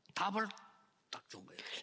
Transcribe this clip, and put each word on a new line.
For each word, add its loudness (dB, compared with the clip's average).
답을 6
딱 -8
준 -10
거예요. -16